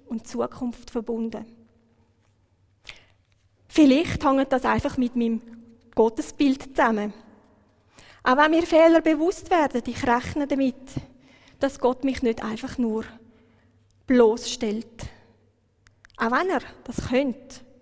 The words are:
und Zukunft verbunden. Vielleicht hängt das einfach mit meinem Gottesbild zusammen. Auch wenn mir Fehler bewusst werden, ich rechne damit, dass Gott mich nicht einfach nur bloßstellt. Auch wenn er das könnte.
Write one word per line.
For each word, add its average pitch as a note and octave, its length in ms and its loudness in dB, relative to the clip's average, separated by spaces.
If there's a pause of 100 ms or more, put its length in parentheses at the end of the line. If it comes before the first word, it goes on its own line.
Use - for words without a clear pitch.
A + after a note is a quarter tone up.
und A3+ 200 -10
Zukunft A#3 600 -8
verbunden. A3+ 560 -8 (2250)
Vielleicht D4+ 560 4
hängt C4+ 280 2
das B3+ 140 0
einfach A3+ 320 -2
mit B3 180 -2
meinem A3+ 260 -2 (520)
Gottesbild C4 840 0
zusammen. G#3+ 380 0 (1120)
Auch C4 140 2
wenn D#4 140 6
mir E4 120 4
Fehler E4 380 6
bewusst D#4+ 480 -2
werden, C#4+ 360 2
ich B3 200 -6
rechne B3+ 420 -2
damit, C4+ 280 0 (840)
dass C4+ 200 -4
Gott B3 240 0
mich C4+ 180 -4
nicht A3+ 220 -2
einfach A3 340 -10
nur A3 260 -4 (1040)
bloßstellt. A#3 1000 0 (1080)
Auch A#3 140 -4
wenn D#4+ 180 0
er D4 120 -2 (220)
das - 260 -8
könnte. B3+ 520 -4 (200)